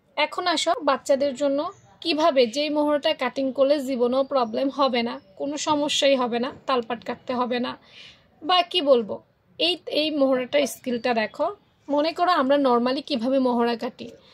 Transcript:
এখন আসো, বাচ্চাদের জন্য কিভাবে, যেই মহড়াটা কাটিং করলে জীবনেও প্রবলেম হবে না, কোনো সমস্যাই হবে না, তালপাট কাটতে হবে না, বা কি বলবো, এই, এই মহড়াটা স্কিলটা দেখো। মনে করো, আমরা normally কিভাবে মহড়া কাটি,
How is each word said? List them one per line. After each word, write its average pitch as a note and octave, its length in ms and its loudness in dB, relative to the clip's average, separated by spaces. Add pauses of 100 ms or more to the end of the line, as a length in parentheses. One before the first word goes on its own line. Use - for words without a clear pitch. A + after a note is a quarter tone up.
(180)
এখন D4+ 260 -2 (120)
আসো, D#4+ 160 0 (180)
বাচ্চাদের C#4 520 0
জন্য C#4 180 0 (440)
কিভাবে, D4+ 380 2 (140)
যেই D4+ 220 0
মহড়াটা D4 340 2 (120)
কাটিং C4 220 -2 (120)
করলে C#4 180 4 (140)
জীবনেও B3+ 420 2
প্রবলেম B3+ 360 0 (120)
হবে B3+ 280 2
না, B3 60 -8 (260)
কোনো C#4+ 160 -4 (120)
সমস্যাই D4 540 2
হবে A#3+ 220 -2
না, C4+ 60 -4 (180)
তালপাট A#3+ 400 -2
কাটতে B3 320 -8
হবে B3 260 -2
না, B3+ 60 -6 (720)
বা F4+ 160 0 (140)
কি F4+ 80 0 (100)
বলবো, A#3+ 260 4 (520)
এই, F4+ 60 2 (280)
এই D#4 60 2 (120)
মহড়াটা C4 380 0 (160)
স্কিলটা A#3 380 -4 (100)
দেখো। B3 260 -4 (400)
মনে D4 300 0
করো, F4 140 2 (100)
আমরা C4+ 160 4 (100)
normally B3 420 2
কিভাবে C4 280 0 (100)
মহড়া A#3 360 0
কাটি, A#3+ 240 -10 (260)